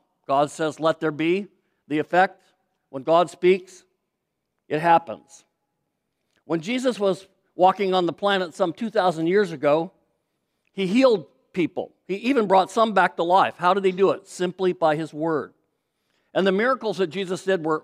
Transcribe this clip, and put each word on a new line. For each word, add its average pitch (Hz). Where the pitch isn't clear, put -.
God 143
says, 156
"Let 156
there 156
be." 170
The 147
effect, 180
when 135
God 165
speaks, -
it 147
happens. 165
When 160
Jesus 240
was 196
walking 185
on 185
the 165
planet 190
some 180
two 226
thousand 175
years 190
ago, 151
he 196
healed 185
people. 139
He 185
even 233
brought 190
some 226
back 185
to 175
life. 170
How 180
did 196
he 185
do 180
it? 120
Simply 180
by 156
his 156
word. 151
And 180
the 196
miracles 220
that 185
Jesus 180
did 190
were, 156